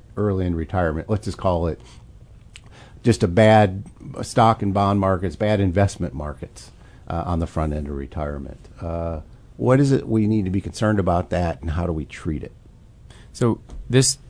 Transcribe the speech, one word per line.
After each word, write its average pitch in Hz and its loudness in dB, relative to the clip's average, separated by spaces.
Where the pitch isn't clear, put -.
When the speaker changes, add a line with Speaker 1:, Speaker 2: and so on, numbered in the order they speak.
Speaker 1:
early 98 0
in 87 0
retirement. 80 -2
Let's 104 -2
just 95 -6
call 85 0
it - -6
just 117 2
a 101 2
bad 104 6
stock 113 2
and 101 0
bond 101 2
markets, 95 0
bad 104 2
investment 95 0
markets, - -12
uh, 85 -4
on 87 -2
the 82 -2
front 78 -2
end 73 -6
of 71 -8
retirement. 71 -8
Uh, 82 -6
what 127 4
is 139 2
it - 0
we 110 2
need 107 2
to 92 -2
be 95 0
concerned 107 0
about 87 0
that, 85 -2
and 82 -6
how 85 -2
do 87 -2
we 78 -6
treat 76 -8
it? - -14
Speaker 2:
So - 0
this 131 4